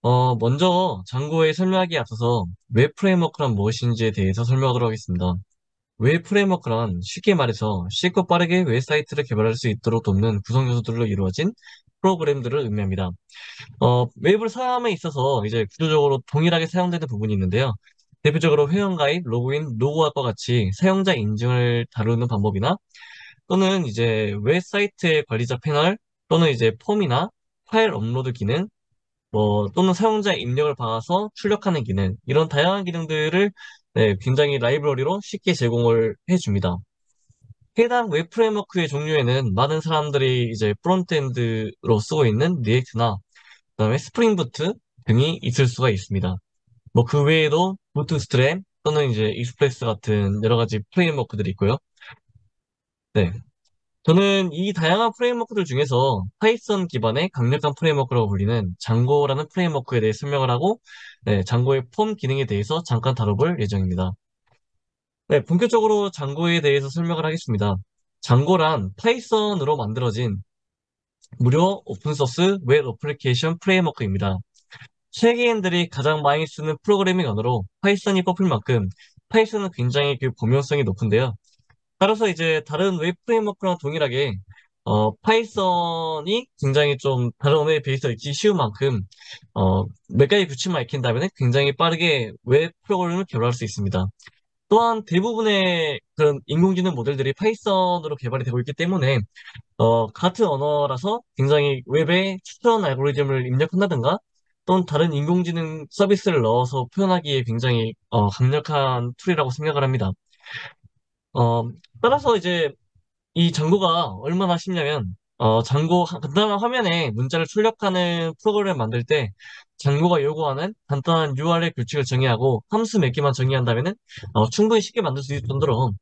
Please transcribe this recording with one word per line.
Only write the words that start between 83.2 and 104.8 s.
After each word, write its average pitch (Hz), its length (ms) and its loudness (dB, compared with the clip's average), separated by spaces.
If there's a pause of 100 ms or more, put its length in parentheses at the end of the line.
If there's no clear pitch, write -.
프레임워크랑 202 560 -2
동일하게, 139 540 -2 (480)
어, 107 360 0
파이썬이 180 1300 0 (140)
굉장히 143 380 2
좀 123 400 0
다른 143 200 2
언어에 151 220 2
비해서 135 300 -4
있기 139 240 -6
쉬운 208 220 2
만큼, 123 460 0 (520)
어, 95 300 2 (240)
몇 139 200 4
가지 202 180 2
규칙만 147 360 -4
익힌 131 180 -6
다음에는 127 360 -2
굉장히 139 380 0
빠르게 156 580 0 (100)
웹 151 400 2
프로그램을 180 440 -2
개발할 120 260 -2
수 123 120 -6
있습니다. 95 420 -2 (640)
또한 226 360 2
대부분의 185 960 0 (160)
그런 147 300 2
인공지능 180 480 2
모델들이 131 400 -2
파이썬으로 185 840 0
개발이 127 280 -6
되고 123 140 -2
있기 123 160 -6
때문에, 143 460 0 (580)
어, 113 300 2
같은 185 380 0
언어라서 147 720 -2 (160)
굉장히 143 500 2
웹에 175 560 0
추천 226 420 0
알고리즘을 135 640 0
입력한다든가 156 720 0 (480)
또는 185 180 2